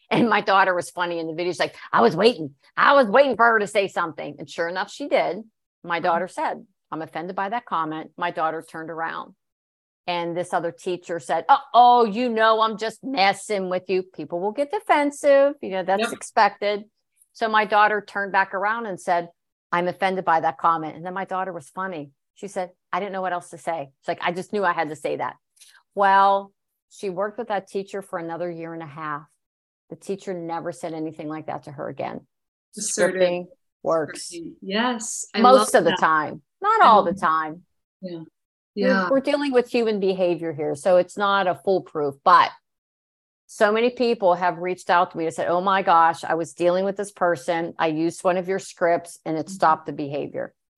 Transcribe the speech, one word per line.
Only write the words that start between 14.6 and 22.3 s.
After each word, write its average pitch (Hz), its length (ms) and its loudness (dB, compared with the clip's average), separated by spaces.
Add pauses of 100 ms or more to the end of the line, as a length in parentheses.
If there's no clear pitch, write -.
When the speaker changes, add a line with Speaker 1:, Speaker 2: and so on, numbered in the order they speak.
Speaker 1:
defensive. 285 920 2
You 214 80 -8
know, 185 140 -4
that's 190 200 0
Speaker 2:
Yep. 226 100 -4
Speaker 1:
expected. 208 680 0 (500)
So 226 140 -4
my 214 180 2
daughter 208 400 2
turned 196 280 -8
back 190 200 0
around 214 340 -4
and 185 120 -8
said, 175 300 -2 (420)
"I'm 175 160 0
offended 185 380 -2
by 165 160 4
that 160 160 -2
comment." 160 400 0
And 165 80 -14
then 185 80 -10
my 190 120 -6
daughter 185 280 -6
was 165 160 -16
funny. 175 420 -10 (220)